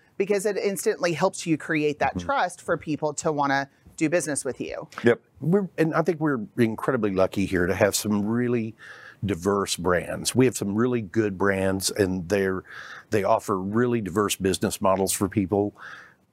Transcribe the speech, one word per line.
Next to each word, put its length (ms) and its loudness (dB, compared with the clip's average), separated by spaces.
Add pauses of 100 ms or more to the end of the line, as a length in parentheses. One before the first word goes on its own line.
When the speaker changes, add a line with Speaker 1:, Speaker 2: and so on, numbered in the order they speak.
(160)
Speaker 1:
because 300 0
it 100 0
instantly 560 0
helps 320 0
you 140 2
create 400 0
that 160 0
Speaker 2:
Mm-hmm. 140 -6
Speaker 1:
trust 340 -2
for 140 -2
people 380 -4
to 180 -2
wanna 360 0 (280)
do 120 0
business 360 -2
with 160 -4
you. 260 -8 (160)
Speaker 3:
Yep. 180 4 (200)
Speaker 2:
We're, 360 2
and 160 2
I 100 2
think 180 0
we're 220 0 (140)
incredibly 540 0
lucky 360 2
here 200 2
to 80 2
have 220 4
some 300 0
really 500 -2 (480)
diverse 520 0
brands. 580 -2
We 100 6
have 120 2
some 180 -4
really 260 2
good 380 -2
brands, 520 2
and 380 0
they're, 340 0 (460)
they 160 0
offer 340 0
really 440 0
diverse 340 0
business 460 0
models 300 2
for 180 0
people. 440 0 (580)